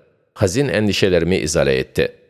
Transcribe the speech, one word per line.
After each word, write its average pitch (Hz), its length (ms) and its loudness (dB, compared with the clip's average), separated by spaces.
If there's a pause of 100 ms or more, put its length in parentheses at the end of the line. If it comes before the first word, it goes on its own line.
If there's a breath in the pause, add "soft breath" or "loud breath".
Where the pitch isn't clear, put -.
(340)
hazin 110 340 0
endişelerimi 92 680 0
izale 73 420 0
etti. - 380 -4 (140)